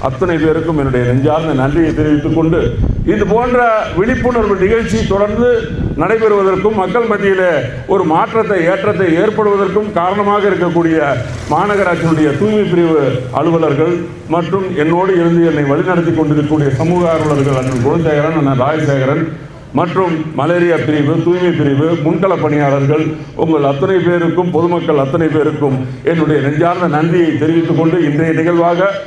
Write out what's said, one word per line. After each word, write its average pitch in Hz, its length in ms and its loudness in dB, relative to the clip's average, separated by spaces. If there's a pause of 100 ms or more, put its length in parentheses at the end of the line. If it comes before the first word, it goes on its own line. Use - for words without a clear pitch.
அத்தனை 170 340 -2
பேருக்கும் 160 380 0
என்னுடைய 127 280 0
நெஞ்சார்ந்த 151 520 0
நன்றியை 151 360 0
தெரிவித்துக் 151 420 0
கொண்டு, 160 220 2 (520)
இது 208 200 0
போன்ற 240 320 2 (320)
விழிப்புணர்வு 233 640 0
நிகழ்ச்சி 220 400 0 (120)
தொடர்ந்து 214 360 0 (540)
நடைபெறுவதற்கும் 208 800 0
மக்கள் 214 280 -2
மத்தியிலே 190 400 0 (440)
ஒரு 185 180 0
மாற்றத்தை, 202 480 0 (140)
ஏற்றத்தை 190 340 0 (160)
ஏற்படுவதற்கும் 208 760 0
காரணமாக 202 540 0
இருக்கக்கூடிய 165 580 0 (440)
மாநகராட்சியினுடைய 170 760 0 (120)
தூய்மை 214 280 2
பிரிவு 165 320 2 (380)
அலுவலர்கள் 160 520 2 (440)
மற்றும் 185 320 -2 (160)
என்னோடு 180 280 2 (120)
இருந்து 170 260 4
என்னை 147 220 0
வழிநடத்தி 165 420 0
கொண்டிருக்கக்கூடிய 151 560 0 (100)
சமூக 175 360 2
ஆர்வலர்கள் 143 460 0
அண்ணன் 127 260 -2
குணசேகரன், 156 540 0
அண்ணன் 131 240 0
ராஜசேகரன் 143 600 0 (520)
மற்றும் 175 340 0 (260)
மலேரியா 170 460 2
பிரிவு, 151 300 0 (100)
தூய்மை 180 320 2
பிரிவு, 143 300 2 (180)
முன்கள 180 280 0 (100)
பணியாளர்கள், 147 600 0 (400)
உங்கள் 156 280 2
அத்தனை 185 340 0
பேருக்கும், 175 500 0
பொதுமக்கள் 165 480 0
அத்தனை 160 320 0
பேருக்கும் 147 420 0 (340)
என்னுடைய 151 340 2
நெஞ்சார்ந்த 170 500 0
நன்றியை 165 380 2 (100)
தெரிவித்துக் 156 380 0
கொண்டு, 165 160 2 (100)
இன்றைய 160 320 0
நிகழ்வாக 175 500 2 (180)